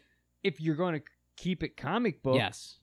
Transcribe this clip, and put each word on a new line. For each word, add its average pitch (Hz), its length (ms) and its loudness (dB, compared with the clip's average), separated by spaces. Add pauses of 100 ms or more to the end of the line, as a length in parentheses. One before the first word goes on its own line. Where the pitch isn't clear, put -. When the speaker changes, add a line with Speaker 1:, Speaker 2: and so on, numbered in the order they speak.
(420)
Speaker 1:
if 190 180 0
you're 156 160 2
gonna 165 260 0 (340)
keep 175 260 -4
it - 140 -6
comic 202 460 -2
book, 131 140 4
Speaker 2:
Yes. - 460 -2